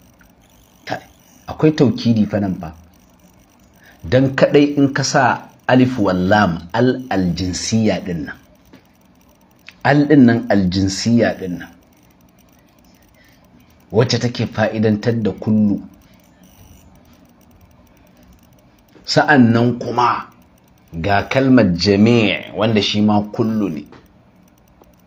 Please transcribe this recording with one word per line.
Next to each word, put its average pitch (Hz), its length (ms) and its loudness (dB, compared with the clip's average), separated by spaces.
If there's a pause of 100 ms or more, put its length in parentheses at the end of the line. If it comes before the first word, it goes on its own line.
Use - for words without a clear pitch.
(840)
Kai, - 160 -12 (480)
akwai 156 240 0
taukidi 113 560 0
fa 107 100 -4
nan 95 220 -6
fa. 82 140 -14 (1300)
Dan 131 320 2
kaɗai 147 400 2
in 135 160 2
ka 143 100 -4
sa 127 460 -2 (180)
alif 123 300 2
wal 92 320 0
lam, 87 440 0
al, 123 360 0
al 92 240 -2
jinsiyya 92 720 -4
ɗin 82 240 -8
nan. - 80 -16 (1500)
Al 143 220 2
ɗin 143 200 6
nan 117 240 2
al 98 200 0
jinsiyya 98 720 0
ɗin 90 160 -8
nan. - 120 -16 (2250)
Wacce 117 300 0
take 120 240 -4
fa'idantar 107 800 -2
da 98 80 -2
kullu. 107 500 0 (3250)
Sa'an 139 460 4
nan 120 280 0
kuma 117 500 -4 (640)
ga 98 340 0
kalmar 127 480 4
jami' 101 800 2
wanda 107 260 0
shi 104 200 -2
ma 104 200 2 (120)
kullu 110 360 -4
ne. 76 140 -10 (1200)